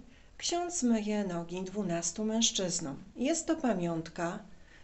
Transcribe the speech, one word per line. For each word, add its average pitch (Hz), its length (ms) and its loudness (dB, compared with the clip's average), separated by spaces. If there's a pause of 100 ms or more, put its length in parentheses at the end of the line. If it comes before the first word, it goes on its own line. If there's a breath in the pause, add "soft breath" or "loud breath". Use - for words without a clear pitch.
(380 loud breath)
ksiądz 349 460 -2
myje 208 400 4
nogi 175 400 -2
dwunastu 185 600 -2
mężczyznom. 190 800 2 (120)
Jest 302 320 0
to 320 80 2
pamiątka 175 840 0 (440 loud breath)